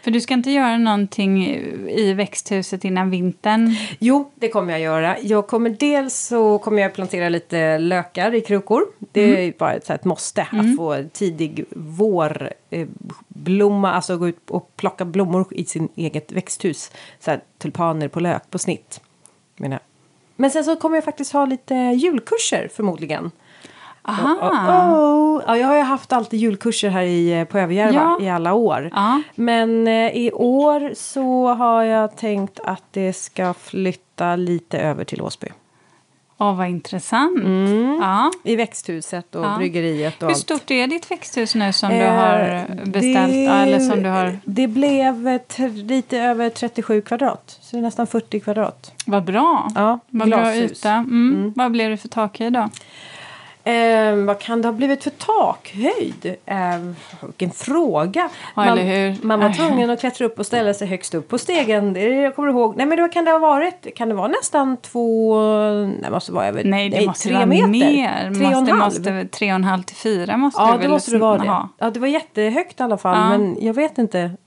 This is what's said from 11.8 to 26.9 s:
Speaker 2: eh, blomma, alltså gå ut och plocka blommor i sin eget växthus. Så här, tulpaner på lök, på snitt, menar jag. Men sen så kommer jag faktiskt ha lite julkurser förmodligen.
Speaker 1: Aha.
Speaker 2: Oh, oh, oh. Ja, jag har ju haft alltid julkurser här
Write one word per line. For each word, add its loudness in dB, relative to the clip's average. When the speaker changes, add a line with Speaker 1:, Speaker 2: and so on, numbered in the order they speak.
Speaker 2:
eh, -6
blomma, 2
alltså -2
gå -2
ut -10
och -8
plocka -4
blommor 0
i -6
sin -6
eget -6
växthus. -6
Så -4
här, -2
tulpaner -4
på -6
lök, -4
på -8
snitt, -8
menar -6
jag. -10
Men 2
sen -2
så 0
kommer 0
jag 0
faktiskt -8
ha 2
lite -4
julkurser 0
förmodligen. -4
Speaker 1:
Aha. 0
Speaker 2:
Oh, 2
oh, 4
oh. -4
Ja, 2
jag 2
har 4
ju 4
haft -2
alltid -2
julkurser 0
här 0